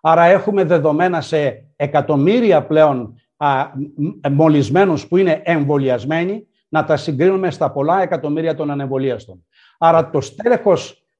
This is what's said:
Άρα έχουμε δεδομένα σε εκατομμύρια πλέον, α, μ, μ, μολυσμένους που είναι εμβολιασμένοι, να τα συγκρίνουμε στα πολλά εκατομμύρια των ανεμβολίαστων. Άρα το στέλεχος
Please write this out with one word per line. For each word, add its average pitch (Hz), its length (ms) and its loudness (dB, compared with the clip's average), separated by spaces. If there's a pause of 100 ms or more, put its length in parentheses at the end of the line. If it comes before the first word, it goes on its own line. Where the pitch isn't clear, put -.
Άρα 165 240 4
έχουμε 190 400 2
δεδομένα 165 560 0
σε 147 440 -4 (120)
εκατομμύρια 151 920 0
πλέον, 139 480 0 (220)
α, 143 380 -2
μ, 143 300 -8 (240)
μ, 139 40 -2
μολυσμένους 147 760 2
που 170 80 -2
είναι 180 280 0
εμβολιασμένοι, 151 1000 -2 (220)
να 156 160 -2
τα 151 120 0
συγκρίνουμε 180 540 -2
στα 139 200 -4
πολλά 165 320 -2
εκατομμύρια 156 520 -4
των 147 160 -6
ανεμβολίαστων. 131 720 -6 (340)
Άρα 165 320 2
το 147 100 -2
στέλεχος - 840 -2 (140)